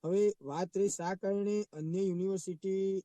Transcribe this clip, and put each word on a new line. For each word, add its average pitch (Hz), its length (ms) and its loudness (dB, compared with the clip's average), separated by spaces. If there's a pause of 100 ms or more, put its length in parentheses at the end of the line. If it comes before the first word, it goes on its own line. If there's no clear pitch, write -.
હવે 202 360 4
વાત 160 360 -4
રહી 196 120 2
શા 175 260 -4
કારણે 202 580 0
અન્ય 160 280 -2
યુનિવર્સિટી 190 1040 0